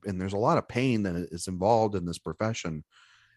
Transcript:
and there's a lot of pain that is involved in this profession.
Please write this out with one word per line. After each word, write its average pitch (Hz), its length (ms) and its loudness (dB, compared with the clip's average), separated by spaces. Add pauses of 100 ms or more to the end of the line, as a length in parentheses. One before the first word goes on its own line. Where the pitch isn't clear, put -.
and 92 140 -4
there's 95 120 -4
a 101 60 -2
lot 139 200 4
of - 100 -4
pain 120 360 2
that 87 120 0 (160)
is 85 160 -8
involved 101 460 2
in 90 100 -2
this 85 140 -4
profession. 82 680 -4 (520)